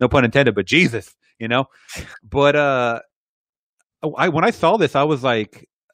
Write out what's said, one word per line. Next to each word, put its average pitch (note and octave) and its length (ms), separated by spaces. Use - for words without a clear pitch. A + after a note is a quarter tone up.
No B2 80
pun C3 160
intended, A#2 300
but G2 100
Jesus, B2 500
you A2+ 80
know? B2 180
But, C#3+ 360
uh, B2+ 420
oh, D3+ 120
I, D#3+ 120
when E3 160
I A3+ 80
saw F3 240
this, F3 200
I C#3 80
was D3 200
like, A#2 460